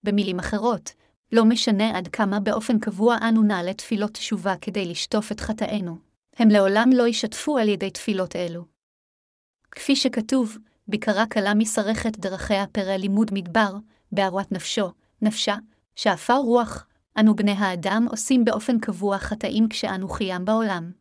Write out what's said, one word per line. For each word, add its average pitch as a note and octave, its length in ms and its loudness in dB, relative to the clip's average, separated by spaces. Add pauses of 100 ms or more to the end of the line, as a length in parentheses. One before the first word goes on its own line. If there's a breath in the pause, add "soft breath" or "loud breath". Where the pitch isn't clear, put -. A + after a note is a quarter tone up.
במילים G3+ 360 0
אחרות, G#3+ 520 -4 (420)
לא A3+ 120 6
משנה A3 540 2
עד F3+ 100 -8
כמה G3+ 320 0
באופן A3 380 0
קבוע A3 380 2 (120)
אנו A3+ 140 4
נעלה F#3+ 320 0
תפילות G#3 360 -4
תשובה F#3+ 500 -4
כדי F#3+ 240 -6
לשטוף G#3+ 480 -4
את G#3+ 80 -8
חטאינו, G3+ 580 -6 (380)
הם A3+ 120 6
לעולם G#3 440 6
לא B3 100 6
יישטפו A#3 560 0
על G#3+ 100 4
ידי G3 220 -2
תפילות F#3 460 -4
אלו. F3 280 -6 (1040)
כפי - 260 0
שכתוב, A#3+ 600 -2 (320 soft breath)
"בקרה G#3+ 380 0
קלה G#3 280 0
משרכת A3 640 0
דרכיה G3 480 -2
פרה G3 300 -2
לימוד G3+ 380 0
מדבר, F#3+ 380 0 (400 soft breath)
בערות F#3+ 400 -2
נפשו, F#3+ 400 -4 (300)
נפשה, G#3+ 340 0 (400 soft breath)
שאפה G3+ 380 0
רוח", A#3+ 520 0 (340)
אנו G#3+ 160 8
בני G#3 160 2
האדם G3 580 0
עושים A#3+ 340 2
באופן A3+ 340 0
קבוע G3 400 -2
חטאים G#3+ 500 0
כשאנו F#3+ 400 -6
חיים F#3 360 -4
בעולם. G3 560 -2